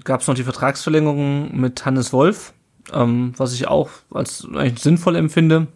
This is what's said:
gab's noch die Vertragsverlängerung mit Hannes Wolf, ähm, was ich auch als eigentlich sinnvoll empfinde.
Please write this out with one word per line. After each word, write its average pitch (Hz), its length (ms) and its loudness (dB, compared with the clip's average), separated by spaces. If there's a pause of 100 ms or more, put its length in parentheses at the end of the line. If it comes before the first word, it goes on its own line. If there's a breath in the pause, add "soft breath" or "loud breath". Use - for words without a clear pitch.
gab's 127 240 -2
noch 135 80 0
die 127 80 -4
Vertragsverlängerung 143 1120 -2
mit 127 280 -2
Hannes 131 260 0
Wolf, 156 420 2 (380)
ähm, 123 460 0
was 127 160 -2
ich 123 160 -4
auch 143 200 2 (220)
als - 420 -8
eigentlich 131 300 -2
sinnvoll 170 320 2
empfinde. 160 600 4